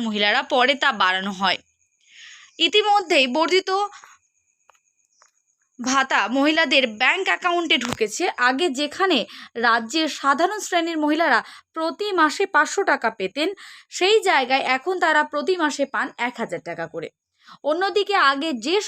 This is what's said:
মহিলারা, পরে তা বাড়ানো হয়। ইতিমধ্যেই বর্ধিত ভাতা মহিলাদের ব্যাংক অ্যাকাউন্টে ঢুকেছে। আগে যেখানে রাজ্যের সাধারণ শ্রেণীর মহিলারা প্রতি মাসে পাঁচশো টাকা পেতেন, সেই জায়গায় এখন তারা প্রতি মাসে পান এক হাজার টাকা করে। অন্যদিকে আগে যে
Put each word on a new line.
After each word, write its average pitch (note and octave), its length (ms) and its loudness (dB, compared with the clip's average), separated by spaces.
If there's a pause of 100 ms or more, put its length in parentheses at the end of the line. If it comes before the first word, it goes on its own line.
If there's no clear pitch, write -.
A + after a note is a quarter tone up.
মহিলারা, G#3 340 2 (120)
পরে B3+ 300 4
তা C#4+ 80 4 (120)
বাড়ানো F#3+ 380 0
হয়। F#3+ 180 0 (1080)
ইতিমধ্যেই G4+ 600 2 (100)
বর্ধিত F4+ 340 0 (2000)
ভাতা C4+ 420 0 (160)
মহিলাদের D4 480 2 (160)
ব্যাংক E4 300 2
অ্যাকাউন্টে F4 540 0
ঢুকেছে। A#3+ 400 -4 (240)
আগে C4+ 180 0 (140)
যেখানে D4 380 0 (480)
রাজ্যের A#3+ 420 0 (120)
সাধারণ C#4+ 460 0
শ্রেণীর E4+ 380 -2
মহিলারা D4 360 2 (340)
প্রতি E4 340 -4 (120)
মাসে D#4 240 2 (100)
পাঁচশো D4+ 360 2
টাকা C4+ 180 0 (100)
পেতেন, C4+ 300 -4 (480)
সেই G4+ 200 4 (120)
জায়গায় C4+ 360 2 (120)
এখন F4+ 180 -4 (100)
তারা D#4 180 4 (100)
প্রতি D4+ 300 -2
মাসে C#4 220 -2 (100)
পান A#3 120 -2 (220)
এক B3 140 -8
হাজার E3+ 260 -8
টাকা E3+ 260 -8
করে। E3 140 -10 (600)
অন্যদিকে G4 460 0 (140)
আগে C#4+ 200 -2 (160)
যে E4+ 100 0 (120)